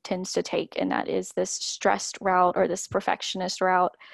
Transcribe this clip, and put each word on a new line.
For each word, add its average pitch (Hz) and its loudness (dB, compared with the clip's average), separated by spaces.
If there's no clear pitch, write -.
tends 185 -4
to 175 2
take, - -4
and - 0
that - -2
is 185 -2
this 185 -2
stressed - -2
route 180 4
or 185 2
this 180 -4
perfectionist 185 -2
route. 185 2